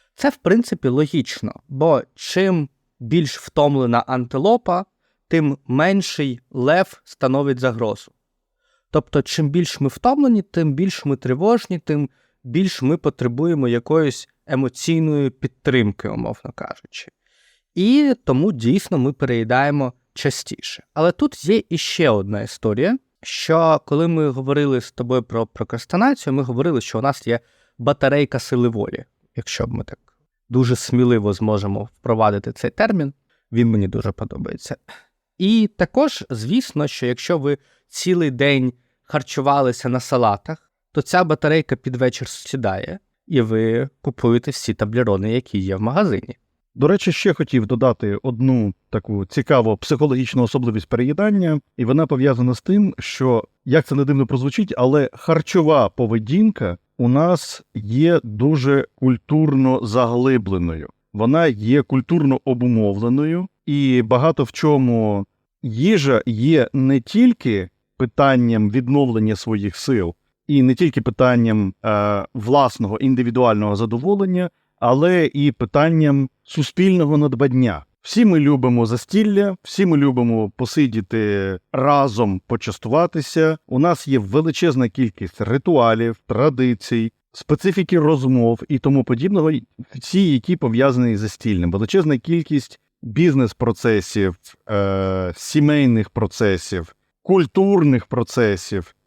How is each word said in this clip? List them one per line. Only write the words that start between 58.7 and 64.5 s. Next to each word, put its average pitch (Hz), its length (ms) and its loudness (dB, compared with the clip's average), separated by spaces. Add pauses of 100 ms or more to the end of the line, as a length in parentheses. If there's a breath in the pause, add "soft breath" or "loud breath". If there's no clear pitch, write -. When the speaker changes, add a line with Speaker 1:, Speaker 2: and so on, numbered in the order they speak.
Speaker 2:
культурно 131 880 2
заглибленою. 110 1040 0 (240)
Вона 135 340 2
є 120 340 2
культурно 135 640 0
обумовленою, 123 1000 0 (180)
і 139 360 2
багато 127 420 0
в - 80 -4